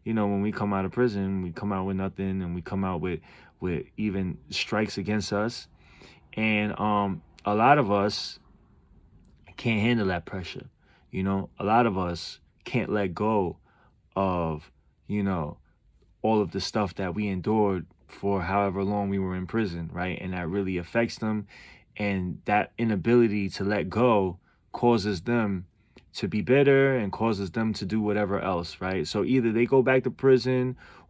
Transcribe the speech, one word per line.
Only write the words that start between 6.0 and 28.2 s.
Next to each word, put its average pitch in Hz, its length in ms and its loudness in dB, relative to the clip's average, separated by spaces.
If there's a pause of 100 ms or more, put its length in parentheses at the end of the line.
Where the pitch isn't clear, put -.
And, 107 440 0
um, 101 440 0 (240)
a 104 80 2
lot 127 240 6
of 113 120 2
us 101 480 0 (1200)
can't 113 240 0
handle 113 280 2
that 87 180 -2
pressure, - 420 -10 (420)
you 92 120 -4
know? 98 260 0 (100)
A 90 60 -4
lot 117 220 4
of 101 120 0
us 87 400 -6 (240)
can't - 300 -4
let 98 200 0
go 104 440 0 (580)
of, 87 560 -2 (380)
you 104 160 -2
know, 85 320 -4 (640)
all 110 180 4
of 98 120 -2
the 98 80 -4
stuff 104 340 -4
that 92 200 -4
we 104 120 -2
endured 98 600 0 (200)
for 98 360 -2
however 98 420 0
long 101 240 -2
we 98 100 -2
were 92 160 -2
in 92 140 -6
prison, 87 440 -4
right? 87 280 -4
And 92 120 -8
that 87 160 -6
really 95 300 -2
affects 117 400 -2
them. 107 300 -4 (520)
And 95 460 -2
that 104 320 2
inability 110 720 2
to - 120 -8
let 98 280 0
go 101 480 2 (340)
causes 104 480 2
them 101 460 -2 (480)
to - 140 -4
be 110 120 0
bitter 135 560 6
and 101 160 -2
causes 101 380 -2
them 110 240 -2
to 101 100 -6
do 107 160 0
whatever 104 400 0